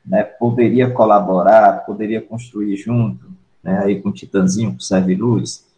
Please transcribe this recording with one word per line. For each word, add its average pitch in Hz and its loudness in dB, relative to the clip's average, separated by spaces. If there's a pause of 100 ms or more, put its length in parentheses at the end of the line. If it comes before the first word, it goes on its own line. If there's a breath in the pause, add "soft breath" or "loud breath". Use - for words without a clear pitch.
né, 95 0
poderia 120 0
colaborar, 101 4
poderia 107 -6
construir 104 -8
junto, 110 -4 (360)
né, 95 -2
aí 101 0
com 101 -6
o 98 -4
Titanzinho, 98 -2
com - -12
o - -18
Serviluz, 95 -2 (120)